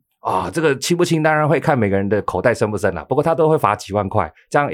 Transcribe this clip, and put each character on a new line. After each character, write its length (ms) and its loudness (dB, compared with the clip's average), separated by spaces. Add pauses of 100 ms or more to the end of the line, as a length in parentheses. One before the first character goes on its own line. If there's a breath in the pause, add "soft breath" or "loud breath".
(200)
啊， 320 -4
这 80 -2
个 180 2
轻 160 -2
不 80 0
轻， 200 0
当 120 2
然 140 2
会 100 2
看 180 0
每 120 2
个 80 2
人 100 -2
的 160 0
口 200 -4
袋 100 2
深 180 -2
不 60 -6
深 180 -2
啦。 100 -8
不 100 -6
过 100 0
他 100 2
都 140 2
会 80 4
罚 180 2
几 200 -8
万 120 0
块， 240 -2 (200 soft breath)
这 80 0
样 160 0